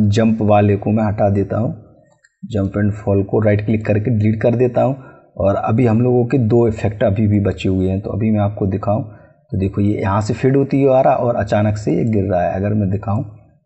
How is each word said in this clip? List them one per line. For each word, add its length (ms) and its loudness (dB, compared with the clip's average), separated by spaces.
jump 340 2
वाले 340 4
को 140 -2
मैं 120 0
हटा 280 0
देता 260 -2
हूँ, 160 -4
jump 360 -4
and 180 0
fall 280 0
को 140 -2
right 260 2
click 200 -2
करके 260 0
delete 300 0
कर 160 2
देता 260 0
हूँ। 120 0
और 200 0
अभी 280 0
हम 160 2
लोगों 240 2
के 140 0
दो 280 2
effect 360 -2
अभी 240 2
भी 140 2
बचे 280 -2
हुए 200 0
हैं, 120 -2
तो 80 -8
अभी 220 -2
मैं 100 0
आपको 260 -2
दिखाऊँ 360 -2
तो 80 -4
देखो 220 -2
ये 200 0
यहाँ 200 0
से 120 -2
fade 240 0
होती 260 0
हुई 100 4
आ 80 4
रहा 140 4
और 200 -2
अचानक 420 0
से 160 -4
ये 120 0
गिर 200 0
रहा 160 0
है। 140 -2
अगर 180 -2
मैं 160 0
दिखाऊँ 340 -4